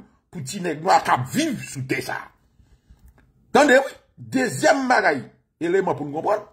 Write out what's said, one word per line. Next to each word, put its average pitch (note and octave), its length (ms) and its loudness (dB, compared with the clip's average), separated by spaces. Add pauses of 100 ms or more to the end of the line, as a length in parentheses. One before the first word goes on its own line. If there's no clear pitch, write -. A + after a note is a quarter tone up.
(300)
pou F3+ 160 -12
ti G3+ 160 -10
nèg D#3 220 -6
nwa F3+ 180 6
k E3+ 140 0
ap B2+ 160 -2
viv C#4 320 -2
sou - 260 -10
tè C3 140 -2
sa. - 160 -8 (1400)
Tande, C4+ 240 6
wi, - 180 -4 (380)
dezyèm C4 500 0
bagay, F#3+ 380 2 (400)
eleman F3 320 0
pou D3 100 -8
nou C#3+ 140 -8
konprann G#3+ 320 -2